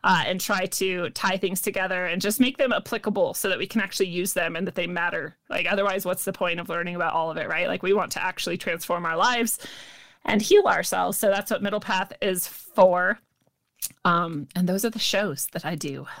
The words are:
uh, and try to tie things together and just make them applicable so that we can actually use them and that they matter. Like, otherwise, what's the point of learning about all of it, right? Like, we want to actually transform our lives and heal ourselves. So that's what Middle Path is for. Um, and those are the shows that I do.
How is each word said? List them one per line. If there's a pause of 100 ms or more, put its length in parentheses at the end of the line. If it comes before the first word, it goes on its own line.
uh,
and
try
to
tie
things
together
and
just
make
them
applicable
so
that
we
can
actually
use
them
and
that
they
matter. (140)
Like,
otherwise,
what's
the
point
of
learning
about
all
of
it,
right?
Like,
we
want
to
actually
transform
our
lives (680)
and
heal
ourselves.
So
that's
what
Middle
Path
is
for. (880)
Um,
and
those
are
the
shows
that
I
do. (140)